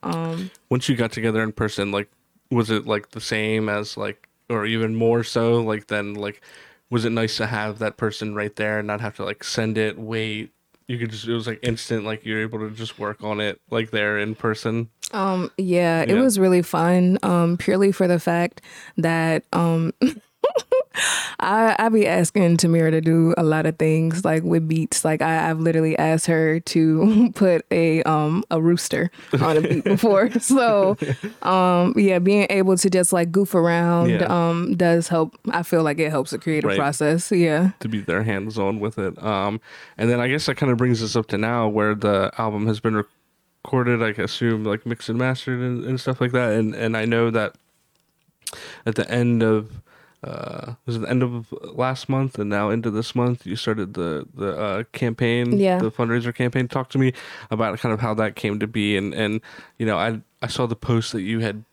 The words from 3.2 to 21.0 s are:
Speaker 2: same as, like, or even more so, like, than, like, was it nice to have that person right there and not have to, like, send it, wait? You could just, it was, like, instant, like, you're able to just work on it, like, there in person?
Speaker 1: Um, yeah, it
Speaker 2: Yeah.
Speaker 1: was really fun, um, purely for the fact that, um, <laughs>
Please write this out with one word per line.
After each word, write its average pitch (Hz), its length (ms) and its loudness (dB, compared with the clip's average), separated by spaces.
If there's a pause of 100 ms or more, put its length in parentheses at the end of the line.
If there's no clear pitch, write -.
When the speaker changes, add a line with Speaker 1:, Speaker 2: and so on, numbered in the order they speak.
Speaker 2:
same 110 460 -2
as, 104 300 -6
like, 104 320 -10 (200)
or 110 160 -2
even 113 300 -2
more 117 280 2
so, 117 380 2
like, 107 260 -4
than, 104 260 -4
like, 104 280 -8 (500)
was 117 120 0
it 113 80 0
nice 113 260 -2
to 110 100 -2
have 107 320 -6
that 107 180 -4
person 107 380 -6
right 104 200 -6
there 107 220 -2
and 104 100 -6
not 104 140 -4
have 107 160 -8
to, 101 80 -8
like, 101 180 -10
send 110 340 -2
it, 110 200 -2
wait? 110 540 -6 (360)
You 123 120 -6
could 117 100 -4
just, 110 180 -10
it 117 60 0
was, 117 140 -4
like, 110 160 -8
instant, 113 420 -4
like, 107 180 -8
you're 110 180 -4
able 110 180 -6
to 107 100 -8
just 113 300 -12
work 107 240 -6
on 107 180 -4
it, 104 180 -4 (120)
like, 113 180 -2
there 104 300 0
in 107 160 -4
person? 113 540 -4 (220)
Speaker 1:
Um, 190 460 -2
yeah, 175 460 0
it - 60 -2
Speaker 2:
Yeah. 214 120 4
Speaker 1:
was 254 160 2
really 185 240 4
fun, 180 640 2
um, 175 340 2
purely 196 340 2
for 185 160 2
the 175 120 4
fact 170 420 -2 (360)
that, 165 460 2 (100)
um, 165 380 2 (100)
<laughs> 254 200 0 (1160)